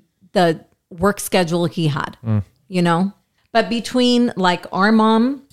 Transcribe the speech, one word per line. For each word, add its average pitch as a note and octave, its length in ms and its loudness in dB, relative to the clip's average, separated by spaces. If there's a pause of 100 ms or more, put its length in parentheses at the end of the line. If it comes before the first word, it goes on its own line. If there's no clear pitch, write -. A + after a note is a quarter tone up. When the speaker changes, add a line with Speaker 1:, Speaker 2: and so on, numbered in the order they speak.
(320)
Speaker 1:
the E3+ 340 0 (240)
work G3 300 -2
schedule F3 460 -2
he E3 240 -2
had, D3 360 -6
Speaker 2:
Mm. G#2+ 180 0 (240)
Speaker 1:
you F#3 140 -2
know? F3 320 0 (380)
But A3 180 0
between, A#3+ 680 0
like, F3+ 360 -2
our G3 200 2
mom, A3+ 600 2